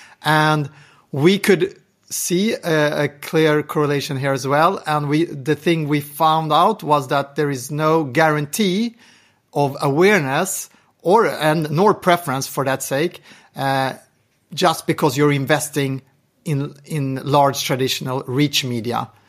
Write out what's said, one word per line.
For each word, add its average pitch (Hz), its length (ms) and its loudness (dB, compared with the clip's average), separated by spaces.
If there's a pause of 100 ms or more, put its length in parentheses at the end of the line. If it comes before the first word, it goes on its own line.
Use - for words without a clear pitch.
(240)
And 151 460 2 (420)
we 170 280 4
could 185 400 0 (300)
see 196 440 -2
a, 151 520 0
a - 20 0
clear 151 560 0
correlation 147 540 -2
here 135 160 -2
as 135 140 -4
well. 160 380 2
And 151 240 -2
we, 151 160 2
the 143 300 -4
thing 160 320 -2
we 143 140 0
found 156 500 0
out 185 320 2
was 147 240 0
that 139 280 -2
there 147 140 0
is 127 220 -8
no 156 320 2
guarantee 160 920 0 (580)
of 143 280 0
awareness 156 880 0 (320)
or, 196 260 4
and 151 420 0
nor 180 240 4
preference 147 540 0
for - 180 -4
that 135 160 -2
sake, 151 400 -4 (340)
uh, 135 380 -2 (600)
just 165 340 0
because 147 280 0
you're 147 160 4
investing 139 680 -2 (440)
in, 143 300 -4 (100)
in 135 380 -6
large 139 400 2
traditional 131 640 -4
reach 143 360 0
media, 117 460 -4 (200)